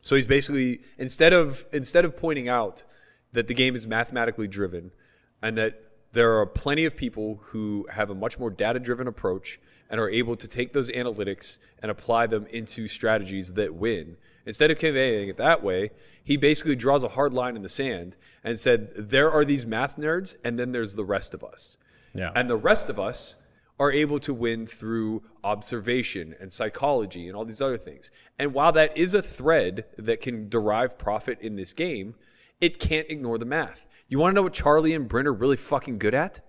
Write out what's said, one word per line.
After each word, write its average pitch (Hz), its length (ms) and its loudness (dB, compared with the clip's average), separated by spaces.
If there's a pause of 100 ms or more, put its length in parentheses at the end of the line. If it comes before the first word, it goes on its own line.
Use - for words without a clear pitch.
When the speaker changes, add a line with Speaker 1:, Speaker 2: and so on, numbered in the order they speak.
Speaker 1:
So - 140 2
he's 127 100 4
basically, 135 560 0 (160)
instead 160 340 4
of, 156 400 2
instead 156 320 2
of 165 100 -2
pointing 147 360 -2
out 113 340 -2 (480)
that 117 140 0
the 120 80 -4
game 127 200 4
is 113 120 -6
mathematically 113 640 -2
driven 90 440 -6 (480)
and 110 160 -2
that 110 280 -2 (300)
there 113 240 6
are 107 60 4
plenty 147 400 -2
of 160 100 0
people 107 500 -6
who 107 460 -6
have 104 200 -2
a 101 40 -8
much 101 240 -6
more 120 120 -4
data-driven 120 580 -2
approach 98 500 -6 (300)
and 113 100 -4
are 107 120 0
able 117 260 0
to - 100 -16
take 120 280 -6
those 127 160 0
analytics 113 680 -6 (220)
and 107 100 -6
apply 113 360 2
them 107 240 -2
into 113 360 -10
strategies 98 680 -2
that 95 180 0
win. 87 460 -4 (260)
Instead 151 260 2
of 156 80 0
conveying 131 520 2
it - 80 -10
that 151 240 4
way, 98 280 0 (320)
he 143 140 2
basically 147 400 4
draws 131 260 2
a 117 60 -2
hard 135 240 0
line 123 240 -2
in 104 60 -10
the 95 80 -12
sand 95 480 -6 (260)
and 113 160 -4
said, 113 340 4
"There 135 360 4
are 156 120 4
these 139 220 2
math 117 320 -4
nerds, 165 480 -4
and 120 140 -2
then 123 140 -2
there's 110 240 -4
the 107 80 -4 (120)
rest - 160 -6
of - 100 -12
us." - 360 -18 (340)
Speaker 2:
Yeah. 92 240 -6
Speaker 1:
And 123 140 0
the 113 80 2
rest 202 320 2
of 104 100 -4
us - 360 -6 (440)
are 143 100 4
able 147 300 2
to 139 140 -6
win 113 320 -2
through 110 560 -4 (200)
observation 104 1000 -4
and 95 120 -14
psychology 110 720 -2
and 92 80 -12
all 110 120 -8
these 110 160 -8
other 127 160 -2
things. - 320 -18 (280)
And 139 140 -2
while 147 200 6
that 156 260 6
is 180 160 2
a 196 80 4
thread 113 640 0 (100)
that 110 240 -2
can 110 300 -6
derive 113 480 0
profit 107 420 -4
in 107 160 -8
this 95 160 -10
game, 120 440 -6 (440)
it 170 180 2
can't 156 300 -2
ignore 127 300 -4
the 117 80 -6
math. 147 400 -6 (220)
You 135 100 0
wanna 180 160 4
know 202 80 6
what 180 100 0
Charlie 156 400 4
and 143 160 -2
Bryn 120 180 0
are 143 60 2
really 123 240 2
fucking 131 420 -4
good 104 140 2
at? 156 260 0 (100)